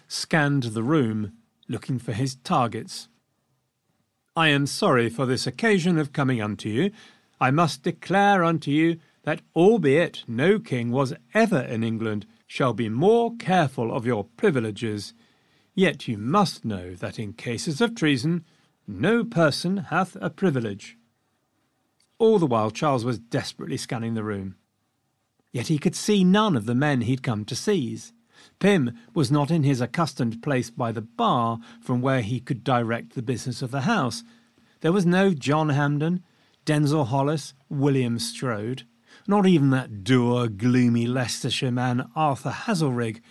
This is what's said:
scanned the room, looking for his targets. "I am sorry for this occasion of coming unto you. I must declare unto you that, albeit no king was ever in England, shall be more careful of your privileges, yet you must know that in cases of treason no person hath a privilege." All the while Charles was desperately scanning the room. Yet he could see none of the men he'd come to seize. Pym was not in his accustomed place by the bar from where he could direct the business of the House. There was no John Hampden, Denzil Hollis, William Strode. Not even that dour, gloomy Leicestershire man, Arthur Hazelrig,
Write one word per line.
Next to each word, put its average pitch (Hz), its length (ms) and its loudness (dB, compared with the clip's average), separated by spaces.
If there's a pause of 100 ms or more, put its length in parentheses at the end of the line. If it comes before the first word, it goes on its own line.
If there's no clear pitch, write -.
scanned 143 560 0
the 113 200 -2
room, 110 500 0 (340)
looking 123 320 -6
for 120 140 -6
his 131 220 -4
targets. 120 760 -4 (1300)
"I 165 120 4
am 143 180 4
sorry 131 440 2
for 131 160 -4
this 131 200 -2
occasion 180 520 2
of 151 160 -2
coming 131 280 0
unto 104 280 -6
you. 151 220 0 (500)
I 131 100 4
must 165 320 0
declare 196 600 2
unto 165 280 0
you 160 280 2 (240)
that, 156 180 -4 (120)
albeit 165 720 4
no 151 320 2
king 120 320 -4
was 131 220 0 (200)
ever 208 260 2
in 123 240 -4
England, 110 420 -2 (220)
shall 127 260 0
be 107 160 -2
more 226 460 2
careful 156 580 0
of 123 120 -4
your 113 180 0
privileges, 110 920 -4 (640)
yet 170 320 0
you 113 100 -4
must 147 480 0
know 92 300 -8
that 101 240 -10
in 101 140 -8
cases 127 460 -6
of 233 140 0
treason 156 500 0 (440)
no 170 360 0
person 170 540 0
hath 180 420 -4
a 185 120 -4
privilege." 117 640 -4 (1200)
All 220 220 6
the 165 80 2
while 110 240 2
Charles 135 340 0
was 123 140 -2
desperately - 580 -8
scanning 113 380 -6
the 110 80 -4
room. 98 320 -6 (960)
Yet 117 160 -6
he 151 120 0
could - 160 -2
see 208 280 2
none 196 320 4
of 104 100 -2
the 120 100 -2
men 139 260 0
he'd 131 220 -2
come 107 220 -4
to - 100 -8
seize. 117 580 -4 (460)
Pym 175 320 4 (220)
was 135 180 0
not 147 180 2
in 165 140 2
his 131 180 2
accustomed 120 600 -4
place 127 260 -2
by 117 220 -4
the 113 100 -6
bar 117 580 0 (220)
from 123 200 -2
where 131 200 2
he 113 180 -4
could 117 240 -6
direct 117 520 -2
the 135 60 -6
business 117 400 -6
of 120 100 -6
the 135 100 -6
House. 147 420 -2 (580)
There 160 120 2
was 196 120 2
no 185 280 4
John 151 360 0
Hampden, 147 540 0 (420)
Denzil 151 400 2
Hollis, 139 480 -2 (140)
William 135 520 0
Strode. 117 640 -6 (460)
Not 202 160 4
even 156 240 6
that 120 340 -2
dour, 120 440 2
gloomy 117 580 2
Leicestershire 123 640 -4
man, 123 460 -2
Arthur 151 340 -2
Hazelrig, 123 800 -2